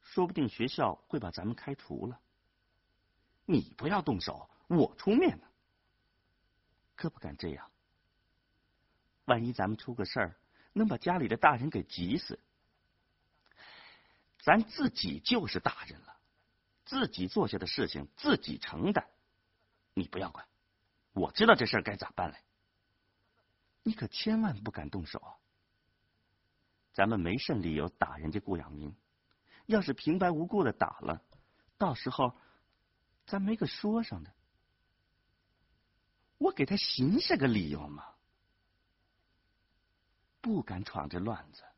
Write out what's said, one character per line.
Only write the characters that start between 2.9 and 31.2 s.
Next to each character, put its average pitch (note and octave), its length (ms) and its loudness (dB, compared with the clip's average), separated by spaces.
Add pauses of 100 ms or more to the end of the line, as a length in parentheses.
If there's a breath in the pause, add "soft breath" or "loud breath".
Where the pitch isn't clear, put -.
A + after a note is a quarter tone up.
”“你 D3+ 320 2
不 C#3+ 100 -2
要 F#3+ 140 0
动 A2 180 0
手， - 300 -10 (160 soft breath)
我 D#3+ 300 4
出 - 160 2
面 E4 280 4
呢。 - 60 -20 (1500)
”“可 - 140 -6
不 - 100 -12
敢 D2 200 -12
这 F2+ 100 -6
样， C#2 220 -10 (1500)
万 A#2+ 220 2
一 B2 80 -4
咱 G2 120 0
们 G#2+ 120 -2
出 - 160 -10
个 G#2 100 -2
事 - 160 -4
儿， E2+ 160 -2 (380 soft breath)
能 G#3+ 140 2
把 B2 100 -2
家 F3 180 0
里 D3 100 -2
的 A2 120 -2
大 D3+ 180 6
人 C3 140 -2
给 G#2+ 120 -2
急 F#2 360 -2
死。 - 200 -8 (2000 loud breath)
”“咱 D#3+ 180 10
自 - 280 -2
己 D#2+ 300 -6
就 A3+ 260 2
是 F#2+ 120 -2
大 - 280 -4
人 - 160 -16
了， - 160 -20 (680)
自 C4 240 0
己 F#2 200 -4
做 E3 200 0
下 G2+ 80 -4
的 F2+ 100 -4
事 A2 220 -2
情 C#2+ 260 -8
自 D4 220 2
己 - 220 -6
承 E3+ 340 -2
担， - 160 -2 (880)
你 F2 120 -2
不 - 120 -10
要 F#2+ 120 -6
管， - 160 -18 (680)
我 - 180 0
知 G#3+ 140 4
道 A3+ 80 12
这 C3+ 100 2
事 A2 140 2
儿 F#2+ 40 2
该 G#2 140 -4
咋 - 140 -10
办 F2 180 -4
了。 D#2+ 80 -12 (1500)
”“你 A3 120 -2
可 - 120 -6
千 A3 360 0
万 C3 200 -2
不 A2 80 -6
敢 C#2+ 200 -8
动 F2 160 -6
手 - 120 -10
啊。 - 140 -16 (1600)
”“咱 G2 160 4
们 A2+ 100 2
没 F2+ 200 0
甚 B2+ 240 -2
理 E2 100 0
由 D2+ 160 0
打 - 300 -4
人 D#2 120 -4
家 F2+ 80 -2
顾 F#2 200 -4
养 D2+ 120 -12
民， D2 240 -12 (680 soft breath)
要 G#3+ 160 2
是 C#3+ 140 -2
平 D#3 240 0
白 F3+ 120 4
无 E3 160 -2
故 G3 160 2
的 A#2+ 120 2
打 - 260 -2
了， - 220 -6 (560 soft breath)